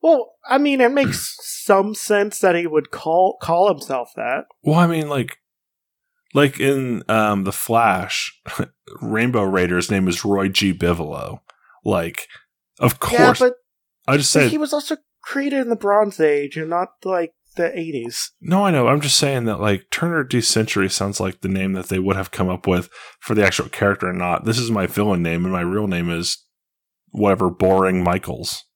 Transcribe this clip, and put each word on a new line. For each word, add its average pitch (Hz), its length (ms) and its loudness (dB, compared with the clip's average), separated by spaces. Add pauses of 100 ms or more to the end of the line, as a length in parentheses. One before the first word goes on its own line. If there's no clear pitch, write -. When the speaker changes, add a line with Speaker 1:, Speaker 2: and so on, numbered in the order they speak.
Speaker 1:
Well, 311 320 4 (160)
I 254 80 4
mean, 285 220 2
it 247 120 6
makes - 480 -2
<clears throat> - 260 -12
some 202 280 4
sense 208 460 -2
that 180 160 4
he 170 120 -2
would 156 240 0
call, 180 500 0
call 175 280 2
himself 135 460 -4
that. 120 300 -4 (160)
Speaker 2:
Well, 156 180 2
I 175 80 6
mean, 160 200 -2
like, 139 300 -4 (960)
like 135 260 2
in, 131 480 0
um, 107 380 2
The 98 80 -4
Flash, 107 840 0 (200)
<laughs> - 440 -10
Rainbow 113 420 0
Raider's 90 460 2
name 95 200 2
is 87 160 -4
Roy 98 240 2
G 95 240 0
Bigelow. 82 680 -4 (440)
Like, 85 420 -2 (520)
of - 180 0 (120)
Speaker 1:
Yeah, 240 180 4
Speaker 2:
course. 247 120 2
Speaker 1:
but 247 140 2 (520)
Speaker 2:
I 135 120 2
just 143 160 0
Speaker 1:
but 160 80 4
Speaker 2:
said 127 100 4
Speaker 1:
he 311 60 -2
was 302 160 -2
also 294 240 -4 (240)
created 277 400 -4
in 233 80 -4
the 233 80 0
Bronze 208 420 0
Age 147 380 2
and 160 120 -8
not, 175 200 -2 (160)
like, 180 280 -2 (220)
the 170 240 0
eighties. 135 520 -8 (100)
Speaker 2:
No, 190 240 2
I 190 60 2
know. 131 180 4
I'm 143 100 2
just 143 180 0
saying 139 280 0
that, 110 160 -2
like, 101 280 0
Turner 165 360 -2
D 127 160 0
Century 107 480 0
sounds 101 320 -4
like 95 180 -4
the - 80 -6
name 95 260 -2
that 92 140 -6
they 92 120 -2
would 95 180 0
have 95 140 -6
come 92 180 -2
up 90 180 -4
with 90 220 0 (320)
for 113 140 -4
the 104 100 4
actual - 240 0
character 98 400 0
and 90 100 -6
not, 87 240 -2
"This 113 160 0
is 117 100 -4
my 104 160 0
villain 98 380 0
name 85 220 -2
and 92 80 -2
my 90 80 -2
real 98 260 -2
name 85 220 -2
is - 340 -6 (680)
whatever, 98 380 2
Boring 92 540 2
Michaels." 87 600 -4 (100)